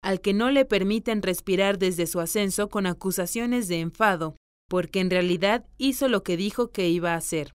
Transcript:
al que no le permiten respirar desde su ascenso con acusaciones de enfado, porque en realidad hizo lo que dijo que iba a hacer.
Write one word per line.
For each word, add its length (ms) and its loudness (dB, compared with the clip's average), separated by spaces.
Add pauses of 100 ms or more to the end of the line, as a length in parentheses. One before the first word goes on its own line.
al 200 -2
que 100 2
no 180 2
le 140 4
permiten 560 0
respirar 580 0
desde 280 0
su 140 -4
ascenso 500 -2
con 160 -2
acusaciones 800 -2
de 120 -2
enfado, 560 0 (300)
porque 340 -2
en 100 2
realidad 560 2 (100)
hizo 320 0
lo 140 2
que 160 -2
dijo 320 -2
que 180 0
iba 240 0
a 40 -2
hacer. 400 -6